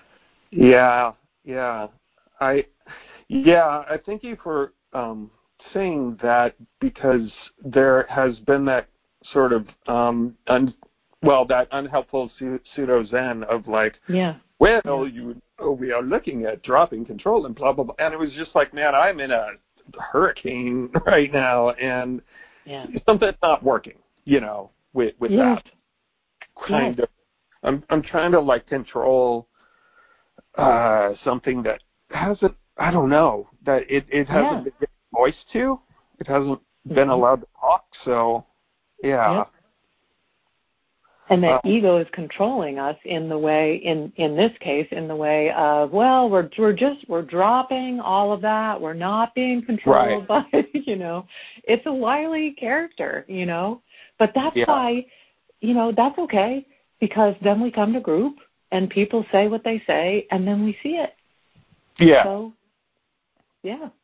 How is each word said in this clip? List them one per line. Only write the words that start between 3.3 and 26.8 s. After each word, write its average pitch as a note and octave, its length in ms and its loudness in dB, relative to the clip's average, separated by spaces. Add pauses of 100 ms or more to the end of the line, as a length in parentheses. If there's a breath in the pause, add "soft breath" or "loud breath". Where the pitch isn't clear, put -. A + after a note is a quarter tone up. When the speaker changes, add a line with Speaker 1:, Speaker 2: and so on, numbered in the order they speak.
Speaker 1:
I D#3 160 -4
thank G#3 200 -10
you A#3 180 -12
for, D3 300 -4 (200)
um, A2+ 380 -8 (420)
saying D3 500 -4
that A#2+ 320 2 (260)
because C3+ 520 0 (320)
there C3 440 4
has C3 320 -2
been C#3 260 0
that C3 220 -2 (440)
sort C3 200 2
of, A2 140 0 (220)
um, A#2+ 480 0 (100)
un-, B2+ 260 2 (500)
well, C#3 240 4
that B2+ 260 2
unhelpful C#3 680 -4
su-, C3 220 -8 (140)
pseudo B2 300 0
zen A#2+ 400 -4
of A2 220 -4
like, A2 320 -2 (100)
Speaker 2:
Yeah. F3+ 280 -2 (240)
Speaker 1:
"Well, G#3+ 240 6
Speaker 2:
Yeah. C#3 200 -4
Speaker 1:
you, A#2+ 380 -10 (160)
oh, D3+ 140 -2
we B2+ 200 -6
are A#2+ 100 -2
looking C#3 420 -4
at A2 180 -6
dropping B2+ 420 0
control D3 420 -2
and A#2+ 80 -10
blah, C3+ 180 0
blah, C3+ 120 -4
blah." A#2 140 -10
And D#3 160 -2
it D#3+ 60 -10
was D3+ 140 -4
just D#3 200 -10
like, C#3+ 180 2
man, D3 220 0
I'm E3+ 240 2
in C3+ 140 -4
a A2+ 160 0 (500)
hurricane B2+ 920 -2 (100)
<laughs> - 80 -2
right C#3+ 260 4
now B2 380 2
and B2+ 520 -4 (420 soft breath)
Speaker 2:
Yeah. C#3 220 -14 (180)
Speaker 1:
something's G#3 380 2
not D#3 220 2
working, A#2+ 340 -2 (260)
you C#3 160 2
know, G#2 300 -8 (240)
with, A#2+ 240 -2
with - 140 -4
Speaker 2:
Yes. B3 320 2
Speaker 1:
that - 80 -20 (920)
kind C3 300 -2